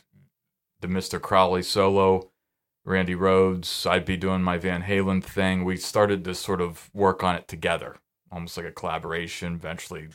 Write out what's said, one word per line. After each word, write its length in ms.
the 80
Mister 320
Crowley 440
solo, 680
Randy 280
Rhoads. 720
I'd 200
be 100
doing 260
my 160
Van 260
Halen 380
thing. 440
We 100
started 480
to 100
sort 280
of 320
work 320
on 100
it 140
together, 480
almost 240
like 100
a 60
collaboration. 840
Eventually 600